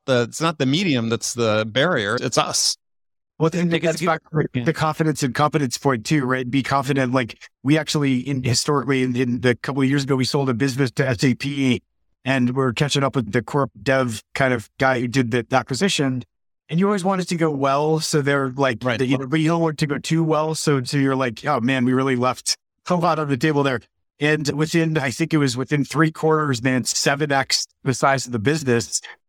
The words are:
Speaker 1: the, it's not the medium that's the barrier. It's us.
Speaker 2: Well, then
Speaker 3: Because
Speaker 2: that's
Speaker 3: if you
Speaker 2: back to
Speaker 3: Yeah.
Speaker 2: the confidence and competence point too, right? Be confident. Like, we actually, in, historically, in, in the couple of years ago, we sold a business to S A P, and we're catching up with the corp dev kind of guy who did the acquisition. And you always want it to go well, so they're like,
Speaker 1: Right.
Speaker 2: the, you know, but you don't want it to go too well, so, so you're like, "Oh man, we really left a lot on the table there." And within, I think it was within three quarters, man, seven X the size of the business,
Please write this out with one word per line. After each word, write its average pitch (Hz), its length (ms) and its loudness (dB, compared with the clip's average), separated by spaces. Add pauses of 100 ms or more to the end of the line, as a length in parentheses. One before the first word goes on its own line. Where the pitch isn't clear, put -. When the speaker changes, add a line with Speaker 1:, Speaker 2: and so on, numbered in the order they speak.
Speaker 1:
the, 123 180 2
it's 117 180 -8
not 165 160 -2
the 139 80 0
medium 135 420 0
that's 113 260 -4
the 110 320 0
barrier. 120 560 0
It's 127 160 -2
us. - 380 0 (640)
Speaker 2:
Well, 156 120 2
then 175 180 -2
Speaker 3:
Because 165 180 0
Speaker 2:
that's 160 100 0
Speaker 3:
if 160 80 -8
you 180 40 0
Speaker 2:
back 160 140 0 (100)
to 151 220 -2
Speaker 3:
Yeah. 123 100 -2
Speaker 2:
the 160 80 0
confidence 156 500 0
and 127 140 -2
competence 147 420 0
point 127 280 -2
too, 151 180 2
right? 127 260 -2
Be 131 140 0
confident. 135 480 0
Like, 127 260 -2 (260)
we 147 140 4
actually, 143 420 0
in, 127 240 -4
historically, 131 600 0
in, 127 140 -2
in 123 240 -2
the 123 140 4
couple 135 280 -4
of 131 60 4
years 139 160 0
ago, 135 100 0
we 131 80 2
sold 139 240 0
a 127 60 0
business 131 380 0
to 139 140 0
S 127 160 -2
A 127 140 4
P, 139 480 -2 (400)
and 127 320 0
we're 131 160 0
catching 139 320 0
up 131 100 0
with 110 200 -2
the 120 80 2
corp 139 300 -2 (120)
dev 127 400 0 (120)
kind 131 180 2
of 113 160 -6 (100)
guy 131 220 2
who 123 80 -2
did 120 220 0
the 120 200 0
acquisition. 131 720 0 (460)
And 160 100 -2
you 196 60 2
always 202 180 0
want 190 160 0
it 180 60 -2
to 180 100 -4
go 160 160 2
well, 143 480 2
so 156 220 0
they're 139 300 2
like, 127 300 0
Speaker 1:
Right. 123 160 -2
Speaker 2:
the, 131 80 0
you 135 120 2
know, 131 100 -6
but 156 140 0
you 151 80 2
don't 170 120 2
want 160 120 0
it 139 60 -8
to 156 80 0
go 143 100 -2
too 165 260 0
well, 156 320 0
so, 143 300 0
so 147 100 -6
you're 135 220 2
like, 127 280 -4
"Oh 143 140 0
man, 127 240 0
we 127 80 2
really 131 240 2
left 123 400 -2 (340)
a 180 60 2
lot 165 240 2
on 151 80 -2
the 139 80 0
table 143 280 2
there." 131 180 0 (360)
And 151 360 2
within, 156 440 0
I 139 140 -2
think 160 220 -2
it 156 60 4
was 131 180 0
within 139 260 0
three 156 260 2
quarters, 151 540 0
man, 127 220 2
seven 143 480 0
X - 340 0 (160)
the 135 100 0
size 135 320 0
of 123 60 -10
the 120 80 -2
business, 127 600 0 (280)